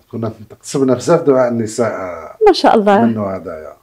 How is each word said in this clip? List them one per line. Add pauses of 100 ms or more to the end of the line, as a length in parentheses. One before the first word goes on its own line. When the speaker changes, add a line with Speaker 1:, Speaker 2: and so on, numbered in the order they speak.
(120)
Speaker 1:
كنا (300)
كسبنا
بزاف
دعاء
النساء،
آه، (160)
Speaker 2:
ما
شاء
الله.
Speaker 1:
منه
هذايا. (100)